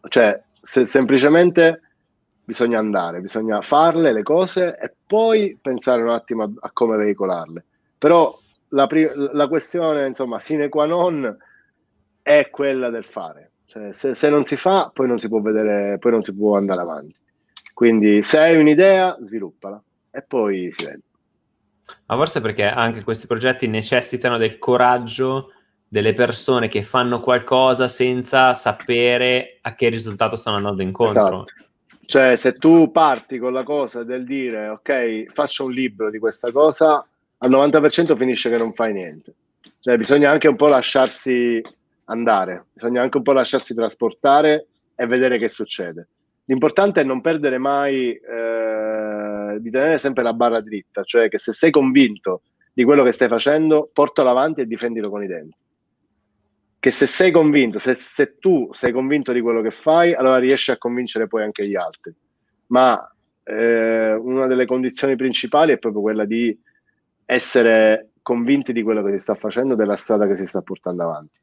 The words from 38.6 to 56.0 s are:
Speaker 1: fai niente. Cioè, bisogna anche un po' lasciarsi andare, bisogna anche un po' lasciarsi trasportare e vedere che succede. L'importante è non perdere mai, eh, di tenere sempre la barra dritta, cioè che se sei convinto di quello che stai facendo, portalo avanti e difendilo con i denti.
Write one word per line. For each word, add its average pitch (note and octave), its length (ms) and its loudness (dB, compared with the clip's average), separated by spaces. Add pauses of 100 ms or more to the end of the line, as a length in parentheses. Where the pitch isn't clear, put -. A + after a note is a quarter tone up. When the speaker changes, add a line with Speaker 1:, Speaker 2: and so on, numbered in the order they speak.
Speaker 1:
fai A2 200 -4
niente. E2 400 -12 (460)
Cioè, B2 180 0
bisogna C#3 320 4
anche D#3 180 4
un C3+ 80 4
po' C#3+ 120 4
lasciarsi B2 920 0 (440)
andare, G2+ 680 -2
bisogna B2 280 -4
anche C3+ 160 -2
un B2+ 60 -2
po' C#3 80 0
lasciarsi C3 420 0
trasportare C#3 960 0 (280)
e B2 120 -4
vedere B2+ 300 0
che A2 120 -2
succede. E2+ 580 -12 (380)
L'importante D#3 540 0
è D3 60 2
non C3 160 -4
perdere D3 360 -2
mai, C3+ 560 -2
eh, A2 1500 -6
di A#2 100 -12
tenere C#3+ 260 0
sempre C3 260 -2
la A#2 100 0
barra A#2 260 0
dritta, G#2 440 -10
cioè A2+ 260 2
che G#2+ 100 -6
se A2+ 140 -8
sei E3 180 2
convinto C3 680 2 (320)
di B2+ 100 0
quello C#3 200 6
che B2 100 4
stai B2 160 0
facendo, D3 640 2
portalo C#3+ 360 2
avanti D3 300 0
e B2+ 80 -2
difendilo A2+ 420 -6
con G2+ 140 -8
i G2 40 -10
denti. D#2 280 -12 (1200)